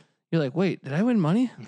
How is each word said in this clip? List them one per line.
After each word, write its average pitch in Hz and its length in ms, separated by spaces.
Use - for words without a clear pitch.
you're 165 100
like, 131 140
"Wait, 180 260
did 131 100
I 165 120
win 240 160
money?" 202 280